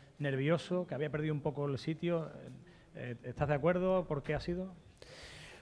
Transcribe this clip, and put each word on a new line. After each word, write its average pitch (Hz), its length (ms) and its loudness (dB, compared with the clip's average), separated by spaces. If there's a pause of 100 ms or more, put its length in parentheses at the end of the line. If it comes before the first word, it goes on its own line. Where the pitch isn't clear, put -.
(180)
nervioso, 156 680 2
que 135 100 -4
había 143 140 0
perdido 151 220 0
un 147 80 0
poco 143 260 0
el 139 120 0
sitio? 165 500 0 (680)
Eh, 123 260 -6
¿estás 131 260 0
de 147 60 4
acuerdo? 180 540 4
¿Por 143 160 0
qué 151 100 0
ha 143 60 0
sido? 180 340 -2 (880)